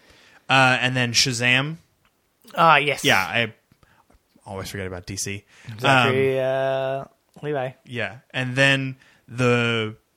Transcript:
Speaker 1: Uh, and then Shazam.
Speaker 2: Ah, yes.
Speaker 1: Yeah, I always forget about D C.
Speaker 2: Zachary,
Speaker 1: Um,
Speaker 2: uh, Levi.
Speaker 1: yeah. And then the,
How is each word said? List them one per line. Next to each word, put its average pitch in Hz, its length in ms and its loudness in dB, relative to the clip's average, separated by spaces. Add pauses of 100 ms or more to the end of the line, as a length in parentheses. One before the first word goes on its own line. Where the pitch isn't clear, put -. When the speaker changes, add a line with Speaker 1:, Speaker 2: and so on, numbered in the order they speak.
(480)
Speaker 1:
Uh, 131 320 4
and 127 160 -2
then 123 160 -2
Shazam. 127 640 0 (800)
Speaker 2:
Ah, 165 220 6
yes. 143 260 -2
Speaker 1:
Yeah, 123 160 6
I 110 340 -2 (880)
always 95 240 -10
forget 95 200 -8
about 90 180 -12
D 98 100 -10
C. 98 280 -8 (340)
Speaker 2:
Zachary, 131 600 2
Speaker 1:
Um, 131 40 -2
Speaker 2:
uh, 135 600 -2 (380)
Levi. 139 280 -6 (160)
Speaker 1:
yeah. 110 300 -8 (160)
And 127 240 -4
then 135 400 2 (320)
the, 117 640 0 (220)